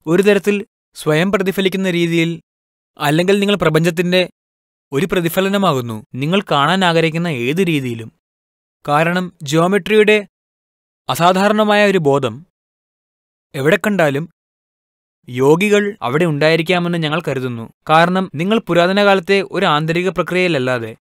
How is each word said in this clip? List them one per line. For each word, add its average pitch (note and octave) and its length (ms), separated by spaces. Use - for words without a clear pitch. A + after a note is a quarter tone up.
ഒരു F3 160
തരത്തിൽ G3+ 440
സ്വയം D#3+ 380
പ്രതിഫലിക്കുന്ന F#3+ 580
രീതിയിൽ, E3 500
അല്ലെങ്കിൽ F3 420
നിങ്ങൾ G3+ 160
പ്രപഞ്ചത്തിന്റെ E3+ 760
ഒരു D#3 200
പ്രതിഫലനമാകുന്നു. E3+ 1000
നിങ്ങൾ D3+ 260
കാണാൻ E3 340
ആഗ്രഹിക്കുന്ന E3 440
ഏത് D3+ 380
രീതിയിലും. B2 460
കാരണം E3+ 440
ജിയോമെട്രിയുടെ G3 840
അസാധാരണമായ G#3 840
ഒരു G3 80
ബോധം C#3 480
എവിടെ D3 320
കണ്ടാലും E3 440
യോഗികൾ F#3+ 760
അവിടെ C#3 220
ഉണ്ടായിരിക്കാമെന്ന് E3 760
ഞങ്ങൾ D#3+ 300
കരുതുന്നു. B2+ 440
കാരണം F3 460
നിങ്ങൾ F#3+ 240
പുരാതന F#3 460
കാലത്തെ G3 460
ഒരു F3+ 160
ആന്തരിക D#3+ 420
പ്രക്രിയയിലല്ലാതെ D#3 920